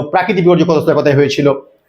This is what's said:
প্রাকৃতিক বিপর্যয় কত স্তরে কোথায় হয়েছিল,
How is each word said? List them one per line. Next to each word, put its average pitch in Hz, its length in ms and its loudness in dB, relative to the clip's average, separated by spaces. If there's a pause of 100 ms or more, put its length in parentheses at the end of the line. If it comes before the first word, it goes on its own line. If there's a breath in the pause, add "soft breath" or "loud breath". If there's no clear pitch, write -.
প্রাকৃতিক 180 420 -2
বিপর্যয় 175 260 2
কত 151 120 0
স্তরে 143 140 0
কোথায় 147 200 0
হয়েছিল, 143 320 0 (420)